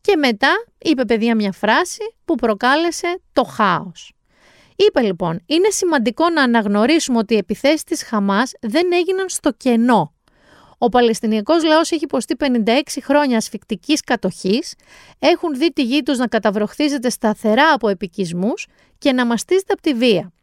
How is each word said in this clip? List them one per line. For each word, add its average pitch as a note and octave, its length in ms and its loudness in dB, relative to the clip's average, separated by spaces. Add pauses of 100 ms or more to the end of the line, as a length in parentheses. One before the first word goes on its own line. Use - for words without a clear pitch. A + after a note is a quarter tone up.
Και G4+ 140 2
μετά C4+ 360 0 (260)
είπε, C4 280 0
παιδιά, A3+ 300 0
μια G#3 160 0
φράση E4 640 -2 (100)
που E4 100 -2
προκάλεσε D4 840 -2 (120)
το C4 100 2
χάος. F3+ 680 -2 (680)
Είπε F#4+ 260 2
λοιπόν: F3 440 -2
«Είναι F4+ 240 2
σημαντικό D#4+ 600 0
να D#4+ 120 0
αναγνωρίσουμε A#3 760 2
ότι A3+ 160 0
οι G#3+ 40 2
επιθέσεις A3 460 0
της - 200 -6
Χαμάς G3+ 480 0 (100)
δεν D#4+ 320 0
έγιναν F#4 360 -2
στο - 240 -2
κενό. A#3 600 2 (640)
Ο B3 120 0
Παλαιστινιακός A#3 760 2
λαός D#4+ 280 2
έχει D#4+ 120 -2
υποστεί C#4 320 -4
πενήντα A#3 360 0
έξι C#4 320 -2
χρόνια C#4 340 2
ασφυκτικής - 640 -4
κατοχής, A3+ 720 -2 (460)
έχουν E4 340 0
δει C#4 200 0
τη C#4+ 100 -2
γη B3+ 200 0
τους C4+ 140 -2
να A#3+ 100 0
καταβροχθίζεται A3+ 840 -2
σταθερά A3+ 640 0
από A3+ 140 0
επικισμούς F#3+ 800 -4 (300)
και C#4+ 140 0
να B3+ 140 0
μαστίζεται F4+ 480 -2
από - 80 -6
τη D4+ 120 0
βία. A3 500 0